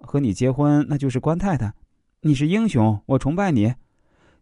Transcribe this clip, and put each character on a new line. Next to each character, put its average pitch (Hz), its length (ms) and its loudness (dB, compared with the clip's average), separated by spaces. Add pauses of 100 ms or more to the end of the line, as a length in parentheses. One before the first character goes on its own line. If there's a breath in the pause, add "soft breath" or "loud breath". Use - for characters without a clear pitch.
和 - 160 -4
你 131 140 0
结 127 180 0
婚 147 360 2
那 147 120 -2
就 139 100 -2
是 123 100 -2
官 156 180 -2
太 185 200 -2
太。 110 160 -4 (480)
你 151 140 2
是 143 120 -2
英 214 220 0
雄， 110 380 2
我 131 100 2
崇 139 180 -2
拜 196 160 0
你。” 117 220 2 (680)